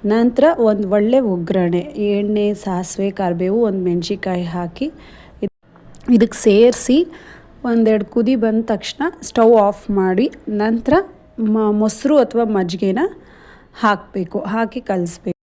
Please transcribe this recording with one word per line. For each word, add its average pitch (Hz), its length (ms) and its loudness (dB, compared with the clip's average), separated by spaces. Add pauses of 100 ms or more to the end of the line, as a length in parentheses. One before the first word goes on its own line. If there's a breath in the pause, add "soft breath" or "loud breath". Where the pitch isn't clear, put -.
(100)
ನಂತರ 240 340 2 (240)
ಒಂದು 208 160 0 (120)
ಒಳ್ಳೆ 226 220 2 (140)
ಒಗ್ಗರಣೆ, 175 480 0 (280)
ಎಣ್ಣೆ, 208 360 -2 (200)
ಸಾಸಿವೆ, 185 440 -4 (100)
ಕರಿಬೇವು, 185 380 -2 (120)
ಒಂದು 196 180 -4
ಮೆಣಸಿನ್ಕಾಯಿ 180 640 -4
ಹಾಕಿ 175 340 -8 (580 loud breath)
ಇದ್-, 202 100 -8 (640)
ಇದಕ್ಕೆ 226 220 2
ಸೇರಿಸಿ 233 600 4 (720 loud breath)
ಒಂದೆರಡು 220 440 2
ಕುದಿ 240 300 0
ಬಂದ 220 180 0 (100)
ತಕ್ಷಣ - 360 -6 (200)
ಸ್ಟವ್ 233 260 6 (140)
ಆಫ್ 202 140 -6 (180)
ಮಾಡಿ, 190 260 0 (360)
ನಂತರ 226 320 0 (600)
ಮ-, 214 260 2
ಮೊಸರು 254 460 2
ಅಥವಾ 233 200 -2 (120)
ಮಜ್ಜಿಗೆನ 190 460 -2 (800 loud breath)
ಹಾಕ್ಬೇಕು, 196 580 -4 (140)
ಹಾಕಿ 226 360 -4
ಕಲಿಸ್ಬೇಕು. 180 440 -6 (120)